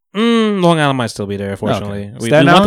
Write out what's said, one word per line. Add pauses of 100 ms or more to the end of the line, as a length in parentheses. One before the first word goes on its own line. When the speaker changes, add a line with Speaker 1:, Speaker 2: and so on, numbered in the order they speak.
(140)
Speaker 1:
Mm,
Long
Island
might
still
be
there,
Speaker 2:
Okay.
Speaker 1:
fortunately.
We,
Speaker 2:
Staten
Speaker 1:
we
want
Speaker 2:
Island?